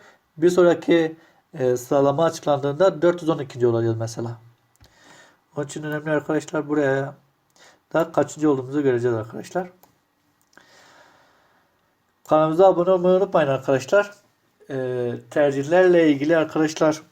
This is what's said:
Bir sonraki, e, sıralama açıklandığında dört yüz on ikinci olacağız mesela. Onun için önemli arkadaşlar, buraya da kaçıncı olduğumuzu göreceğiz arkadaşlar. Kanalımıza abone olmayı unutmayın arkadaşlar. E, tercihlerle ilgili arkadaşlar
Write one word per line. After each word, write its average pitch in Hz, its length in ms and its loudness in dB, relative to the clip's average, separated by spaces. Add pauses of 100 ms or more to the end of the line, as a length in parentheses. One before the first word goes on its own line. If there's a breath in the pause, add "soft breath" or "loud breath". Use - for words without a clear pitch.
(360 loud breath)
Bir 165 140 2
sonraki, 170 680 2 (380 loud breath)
e, 127 220 0
sıralama 139 480 0
açıklandığında 151 800 0
dört 170 200 2
yüz 156 60 -2
on 160 100 0
ikinci 123 280 -2
olacağız 117 300 0
mesela. 117 420 -10 (1160 soft breath)
Onun 147 100 -6
için 151 160 -14
önemli 151 280 -8
arkadaşlar, 151 580 -4
buraya 139 460 -2 (800 soft breath)
da 165 200 -2
kaçıncı 151 380 0
olduğumuzu 135 320 -2
göreceğiz 120 340 0
arkadaşlar. 175 520 -10 (2500 soft breath)
Kanalımıza 156 380 4
abone 175 240 4
olmayı 185 260 2
unutmayın 185 320 0
arkadaşlar. 135 600 0 (600)
E, 123 440 -6 (160)
tercihlerle 160 800 2
ilgili 147 260 0
arkadaşlar 156 760 0